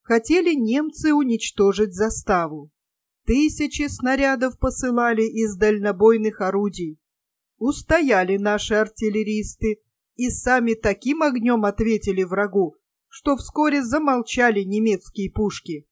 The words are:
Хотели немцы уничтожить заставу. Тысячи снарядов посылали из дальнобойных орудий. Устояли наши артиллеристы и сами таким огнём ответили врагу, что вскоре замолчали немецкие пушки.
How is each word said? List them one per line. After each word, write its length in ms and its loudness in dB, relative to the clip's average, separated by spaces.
Хотели 540 2
немцы 580 0
уничтожить 800 0
заставу. 760 -2
Тысячи 640 0
снарядов 680 0
посылали 640 0
из 340 -2
дальнобойных 840 2
орудий. 560 -2
Устояли 800 2
наши 360 -2
артиллеристы 1080 -2
и 160 -2
сами 420 0
таким 480 -2
огнём 440 2
ответили 580 0
врагу, 540 -2
что 300 -2
вскоре 460 0
замолчали 800 0
немецкие 680 -2
пушки. 600 -4